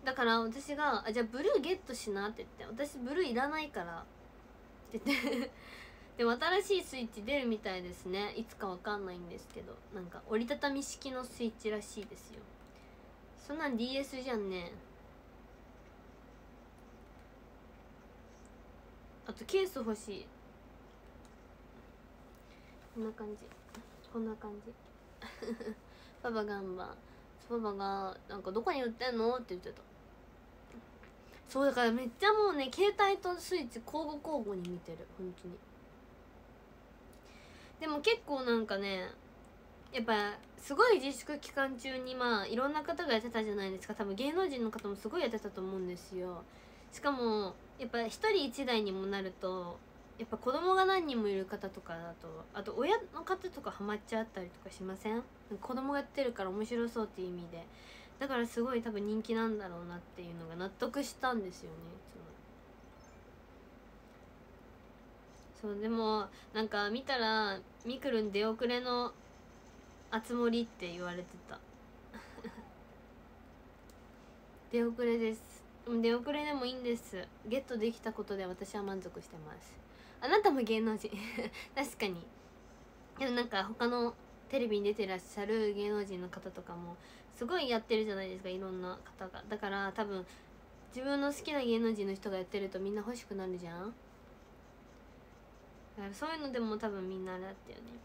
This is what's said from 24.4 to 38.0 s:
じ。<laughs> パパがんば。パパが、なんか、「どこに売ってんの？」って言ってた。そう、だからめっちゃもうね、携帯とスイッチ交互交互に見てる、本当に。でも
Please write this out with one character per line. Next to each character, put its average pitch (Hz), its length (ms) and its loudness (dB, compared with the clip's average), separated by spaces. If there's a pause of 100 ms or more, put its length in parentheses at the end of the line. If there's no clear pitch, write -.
じ。 226 80 -12 (480)
<laughs> - 540 -6 (480)
パ 247 80 0
パ 214 140 2
が 202 160 -2
ん 185 160 -4
ば。 - 180 -8 (520)
パ 233 120 -2
パ 214 160 0
が、 196 420 -2 (120)
な 196 100 -6
ん 185 40 -8
か、 190 100 -4
「ど 220 100 2
こ 370 100 4
に 269 100 2
売 240 60 2
っ - 40 0
て 240 180 0
ん 233 80 0
の？」 233 180 6
っ 254 40 0
て 233 100 -10
言 180 80 -4
っ - 20 -8
て 170 100 -8
た。 - 120 -14 (1700)
そ 269 120 2
う、 277 60 8
だ 277 60 8
か 247 120 6
ら 226 80 8
め 254 140 0
っ 233 120 -2
ち - 60 0
ゃ 415 80 12
も 427 140 8
う 349 100 6
ね、 269 160 2
携 403 260 8
帯 392 200 8
と 359 180 0
ス 349 180 -2
イ 349 60 4
ッ 247 80 -2
チ 233 160 -8
交 311 200 -2
互 294 200 -4
交 302 180 0
互 202 160 -2
に 175 100 -4
見 180 100 -4
て 170 140 -10
る、 165 140 -10 (120)
本 185 240 -6
当 180 60 -10
に。 175 100 -12 (2250)
で 320 80 -4
も 294 140 2